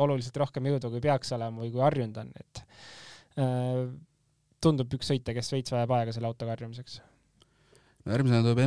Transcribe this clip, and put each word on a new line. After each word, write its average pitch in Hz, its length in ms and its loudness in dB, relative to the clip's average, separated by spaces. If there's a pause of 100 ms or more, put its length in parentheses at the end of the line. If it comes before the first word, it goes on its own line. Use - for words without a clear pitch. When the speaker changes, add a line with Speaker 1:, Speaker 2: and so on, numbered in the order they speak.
Speaker 1:
oluliselt 127 320 0
rohkem 139 320 -2
jõudu, 127 240 0
kui 120 80 -4
peaks 135 320 0
olema 117 320 -6
või 117 80 -6
kui 123 100 0
harjunud 123 380 2
on, 127 160 -14
et, - 260 -16 (800)
äh, 127 460 0 (760)
tundub 135 320 2
üks - 160 -6
sõitja, 127 240 -2
kes 120 220 -4
veits 131 160 -4
vajab 120 240 2
aega 117 180 0
selle 117 140 -4
autoga 117 240 -6
harjumiseks. 117 480 -12 (1040)
Speaker 2:
No - 80 -2
järgmisena 120 320 4
tuleb 117 220 4